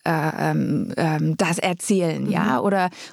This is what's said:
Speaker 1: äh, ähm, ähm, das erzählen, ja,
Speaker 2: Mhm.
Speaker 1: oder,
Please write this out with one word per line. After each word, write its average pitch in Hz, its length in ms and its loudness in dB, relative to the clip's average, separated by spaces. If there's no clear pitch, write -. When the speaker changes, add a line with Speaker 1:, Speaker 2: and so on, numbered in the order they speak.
Speaker 1:
äh, 156 480 0
ähm, 151 460 0
ähm, 156 400 0
das 170 220 0
erzählen, 175 680 0
ja, 208 300 0
Speaker 2:
Mhm. - 80 0
Speaker 1:
oder, 190 240 2